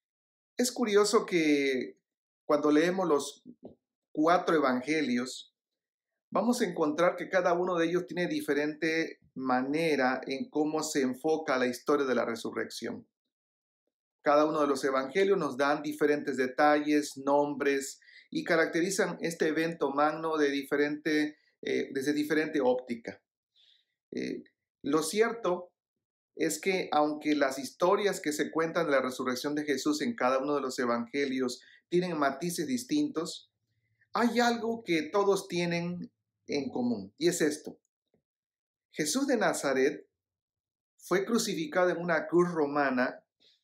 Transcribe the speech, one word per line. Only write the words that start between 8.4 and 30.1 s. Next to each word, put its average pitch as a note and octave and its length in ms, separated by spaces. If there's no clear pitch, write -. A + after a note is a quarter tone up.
manera C3 920
en C3 240
cómo D3+ 320
se D3 200
enfoca C#3+ 540
la B2+ 100
historia C#3+ 380
de B2+ 120
la A2+ 80
resurrección. A2+ 800
Cada D3 220
uno D#3+ 160
de D3 60
los C#3 180
evangelios F3+ 540
nos C#3 180
dan C#3+ 260
diferentes D3 540
detalles, D3 800
nombres, C#3 840
y D#3 140
caracterizan E3+ 800
este E3 260
evento D#3+ 460
magno D#3 440
de D3 140
diferente, D3 880
eh, C3 300
desde C3+ 200
diferente D3 480
óptica. B2 640
Eh, - 320
lo D3+ 200
cierto G#3 720
es D#3 240
que, F#3 320
aunque D3+ 440
las C#3 220
historias F#3 600
que D3+ 120
se D3 180
cuentan E3 360
de D3 60
la C3+ 80
resurrección B2+ 540
de D3 100
Jesús D3 380
en A#2+ 140